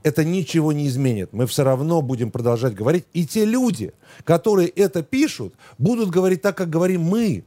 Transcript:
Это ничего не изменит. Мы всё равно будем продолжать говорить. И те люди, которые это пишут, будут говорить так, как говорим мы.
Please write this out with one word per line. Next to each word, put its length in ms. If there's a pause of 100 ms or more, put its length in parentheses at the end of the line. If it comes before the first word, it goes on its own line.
Это 200
ничего 480
не 160
изменит. 440
Мы 140
всё 160
равно 400
будем 300
продолжать 420
говорить. 380
И 120
те 200
люди, 480 (320)
которые 440
это 360
пишут, 500 (240)
будут 320
говорить 320
так, 140
как 120
говорим 340
мы. 440